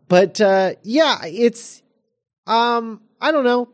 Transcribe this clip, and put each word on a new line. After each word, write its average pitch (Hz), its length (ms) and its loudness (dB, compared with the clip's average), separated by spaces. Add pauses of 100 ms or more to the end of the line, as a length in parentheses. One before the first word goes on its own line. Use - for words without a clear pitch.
but, 185 320 2
uh, 190 340 2 (100)
yeah, 262 420 0
it's, 233 560 -4 (640)
um, 233 560 -2 (180)
I 285 120 -2
don't 285 140 0
know. 240 280 0